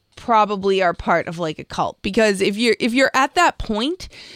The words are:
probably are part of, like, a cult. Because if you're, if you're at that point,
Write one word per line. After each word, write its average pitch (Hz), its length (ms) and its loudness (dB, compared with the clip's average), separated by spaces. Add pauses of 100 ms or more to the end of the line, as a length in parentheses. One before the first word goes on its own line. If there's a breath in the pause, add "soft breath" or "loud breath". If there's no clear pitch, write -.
(160)
probably 196 680 0
are 175 140 2
part 170 320 -2
of, 165 100 -10
like, 160 220 -6
a - 40 -12
cult. - 380 -6
Because 202 400 2
if 202 160 0
you're, 233 220 2
if 233 160 -2
you're 269 180 2
at 269 220 0
that 339 240 2
point, 240 500 -4 (260 loud breath)